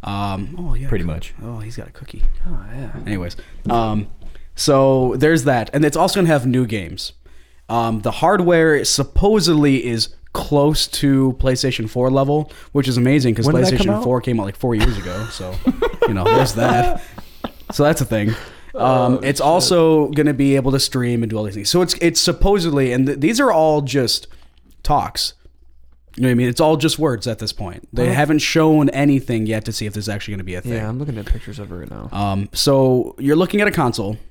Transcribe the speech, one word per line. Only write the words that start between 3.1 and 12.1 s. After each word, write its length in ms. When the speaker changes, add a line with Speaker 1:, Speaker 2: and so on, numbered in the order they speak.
Speaker 1:
um, 380
so 640
there's 280
that, 280
and 120
it's 120
also 240
gonna 80
have 180
new 200
games. 460
Um, 320
the 100
hardware 760
supposedly 1000
is 240
close 540
to 540
PlayStation 480
four 220